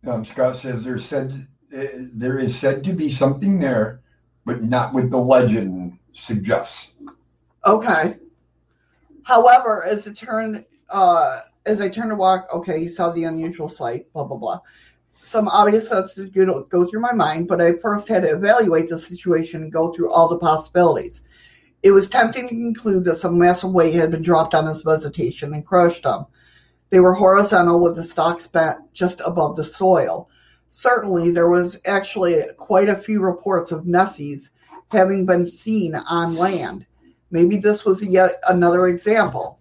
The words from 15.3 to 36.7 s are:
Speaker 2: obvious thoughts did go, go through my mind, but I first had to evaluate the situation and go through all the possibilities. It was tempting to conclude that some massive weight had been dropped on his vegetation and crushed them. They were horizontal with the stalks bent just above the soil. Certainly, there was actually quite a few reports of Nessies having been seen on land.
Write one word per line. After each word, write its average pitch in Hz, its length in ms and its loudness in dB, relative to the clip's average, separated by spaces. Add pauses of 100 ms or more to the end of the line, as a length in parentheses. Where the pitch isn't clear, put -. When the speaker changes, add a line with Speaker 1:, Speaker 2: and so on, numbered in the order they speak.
Speaker 2:
obvious 208 400 4
thoughts 190 260 -2
did 190 180 -16
go, 190 300 0
go 175 260 0
through 214 120 -6
my 247 120 -2
mind, 165 360 -2
but 170 120 0
I 170 120 4
first 208 340 -4
had 208 160 0
to 156 80 2
evaluate 185 580 2
the 160 120 -6
situation 165 640 -4
and 156 100 -14
go 165 200 -2
through 170 200 -4
all 170 160 4
the 170 100 -2
possibilities. 165 840 0 (600)
It 196 80 8
was 196 180 6
tempting 247 400 0
to 240 60 -8
conclude 226 500 -2
that 165 120 0
some 175 220 -2
massive 180 340 2
weight 165 220 2
had 165 180 2
been 160 100 -4
dropped 160 320 2
on 156 120 0
his 160 160 -8
vegetation 151 680 -4
and 151 140 -10
crushed 175 380 2
them. 127 220 -4 (640)
They 185 100 6
were 185 140 6
horizontal 190 680 4
with 170 140 0
the 165 80 -10
stalks 170 420 -4
bent 160 320 -2 (160)
just 180 320 -4
above 165 300 -2
the 156 80 -6
soil. 170 680 0 (400)
Certainly, 190 640 0
there 170 180 4
was 175 340 0
actually 185 560 0 (160)
quite 196 320 2
a 202 80 2
few 208 240 -4
reports 180 520 -2
of 160 140 -8
Nessies 175 640 -2 (420)
having 190 340 2
been 175 220 2
seen 196 480 -4
on 170 400 -4
land. 175 500 -4 (460)